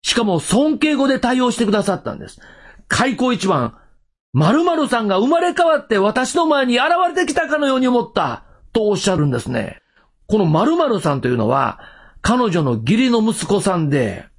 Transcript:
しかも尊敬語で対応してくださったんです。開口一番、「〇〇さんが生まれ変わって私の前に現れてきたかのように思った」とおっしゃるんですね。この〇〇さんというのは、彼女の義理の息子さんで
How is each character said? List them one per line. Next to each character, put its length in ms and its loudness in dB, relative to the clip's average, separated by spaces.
し 120 -4
か 100 0
も 160 0
尊 380 0
敬 180 0
語 100 0
で 140 0
対 200 0
応 120 0
し 40 -4
て 80 0
く 60 0
だ 140 0
さ 100 0
っ 80 -10
た 120 -8
ん 40 -14
で 100 -16
す。 120 -20
開 280 0
口 160 0
一 140 -4
番、 300 -2
「〇 300 4
〇 240 0
さ 140 0
ん 40 -2
が 120 2
生 100 2
ま 120 2
れ 140 0
変 120 2
わ 120 4
っ 80 -8
て 120 0
私 360 0
の 120 2
前 200 2
に 120 0
現 100 0
れ 60 -4
て 180 -2
き 20 -6
た 120 0
か 120 -2
の 80 0
よ 100 0
う 40 0
に 60 0
思 160 2
っ 100 -8
た」 320 -4
と 160 0
お 60 2
っ 20 -2
し 120 -2
ゃ 60 2
る 120 0
ん 40 0
で 80 -2
す 80 -6
ね。 340 -6
こ 120 0
の 80 2
〇 300 2
〇 240 0
さ 140 -2
ん 60 -4
と 80 -2
い 60 0
う 20 -2
の 100 0
は、 320 -2
彼 300 0
女 140 0
の 100 0
義 220 0
理 160 2
の 80 2
息 260 -2
子 140 0
さ 160 -2
ん 120 -2
で 380 -2